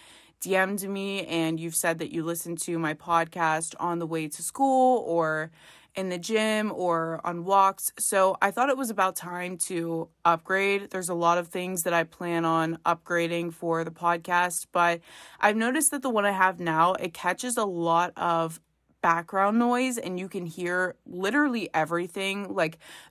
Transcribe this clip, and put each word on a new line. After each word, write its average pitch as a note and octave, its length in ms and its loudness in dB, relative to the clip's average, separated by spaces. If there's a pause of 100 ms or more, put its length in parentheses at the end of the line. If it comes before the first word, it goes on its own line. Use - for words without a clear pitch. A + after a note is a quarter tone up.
(400)
D F#3+ 160 -2
M'd F#3+ 320 0
me G3 380 -4
and E3 340 0
you've E3 160 -6
said E3 240 0
that D3+ 140 -8
you D#3+ 100 -4
listen E3+ 340 -6
to E3+ 220 -4
my D#3 140 -2
podcast E3 880 0
on E3+ 180 -2
the E3+ 80 -4
way D#3+ 220 -4
to - 120 -12
school B3+ 640 2
or D#3+ 460 0 (440)
in F#3+ 140 -4
the F3+ 80 -4
gym G#3+ 580 0
or E3 480 0
on F3 220 -6
walks. G3 520 4
So F#3+ 440 4
I G3 100 2
thought B3 180 0
it C4 60 4
was B3+ 140 -4
about F#3+ 260 0
time F3+ 440 -8
to E3 500 -4 (160)
upgrade. G3 640 2
There's F#3 180 -6
a F3+ 60 -2
lot E3+ 240 4
of E3+ 100 -2
things F3+ 360 -4
that F3 100 0
I E3 100 4
plan E3+ 400 -4
on E3 420 0
upgrading E3+ 680 -2
for E3 320 -2
the E3+ 60 -10
podcast, F3 840 0
but E3+ 260 2 (400)
I've G#3 160 4
noticed B3+ 360 0
that C#4 100 -6
the - 80 -2
one G#3+ 160 2
I G3+ 60 2
have F#3 280 2
now, E3+ 360 2
it E3+ 180 -6
catches A#3 420 -4
a A#3 80 0
lot E3+ 540 2
of E3 420 0 (420)
background F#3+ 560 2
noise A#3+ 400 2
and F3+ 220 -6
you F#3 80 -8
can F3+ 180 -8
hear F3+ 500 -2 (100)
literally A3+ 680 0
everything. F#3 800 -2
Like, E3 240 0 (320)